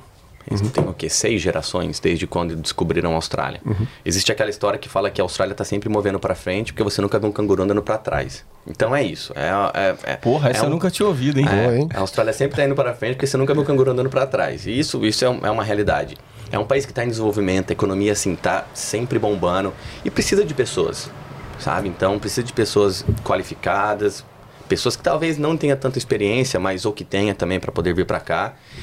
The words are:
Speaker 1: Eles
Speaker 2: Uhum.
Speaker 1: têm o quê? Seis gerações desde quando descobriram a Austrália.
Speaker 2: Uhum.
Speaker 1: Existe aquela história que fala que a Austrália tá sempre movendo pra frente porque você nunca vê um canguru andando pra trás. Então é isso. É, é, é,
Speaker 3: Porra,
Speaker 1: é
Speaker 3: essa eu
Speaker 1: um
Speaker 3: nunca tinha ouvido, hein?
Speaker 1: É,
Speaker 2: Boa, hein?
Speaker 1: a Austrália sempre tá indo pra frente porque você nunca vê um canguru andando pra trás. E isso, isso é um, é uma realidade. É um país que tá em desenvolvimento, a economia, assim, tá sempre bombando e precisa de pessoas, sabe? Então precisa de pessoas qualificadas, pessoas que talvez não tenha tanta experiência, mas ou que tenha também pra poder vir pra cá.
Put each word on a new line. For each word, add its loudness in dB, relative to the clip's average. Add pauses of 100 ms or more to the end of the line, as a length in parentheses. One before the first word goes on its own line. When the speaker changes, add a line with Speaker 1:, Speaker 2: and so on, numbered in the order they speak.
(500)
Speaker 1:
Eles 0
Speaker 2:
Uhum. 2
Speaker 1:
têm 0
o -6
quê? -6
Seis 0
gerações -2
desde 0
quando -2
descobriram 0
a 0
Austrália. -4
Speaker 2:
Uhum. 0 (180)
Speaker 1:
Existe 0
aquela 0
história -2
que -14
fala 0
que 0
a 4
Austrália 0
tá -4
sempre -2
movendo 2
pra 0
frente -2
porque 0
você 0
nunca 2
vê 0
um 2
canguru 2
andando 4
pra 0
trás. -4 (240)
Então 0
é 2
isso. -6
É, -2 (300)
é, 2 (180)
é, -2
Speaker 3:
Porra, 2
Speaker 1:
é 2
Speaker 3:
essa 2
eu 2
Speaker 1:
um 2
Speaker 3:
nunca 2
tinha 0
ouvido, 2
hein? 6
Speaker 1:
É, 4
Speaker 2:
Boa, 4
hein? 2
Speaker 1:
a -4
Austrália 0
sempre 0
tá 4
indo 2
pra 0
frente -2
porque -2
você 0
nunca 2
vê 4
um 2
canguru 4
andando 2
pra 2
trás. -2
E -2
isso, 0
isso 2
é 6
um, -2
é 2
uma 0
realidade. 0 (340)
É -2
um 0
país 2
que -14
tá -2
em -2
desenvolvimento, 0
a 0
economia, 2
assim, 0
tá 0
sempre -2
bombando 0 (320)
e -2
precisa 2
de -2
pessoas, -2 (500)
sabe? -2
Então 2
precisa -2
de -6
pessoas 2 (180)
qualificadas, -2 (420)
pessoas 0
que -16
talvez 2
não 2
tenha 2
tanta -2
experiência, 2
mas -2
ou 0
que -8
tenha 0
também 0
pra -6
poder 0
vir 2
pra -2
cá. -2 (300)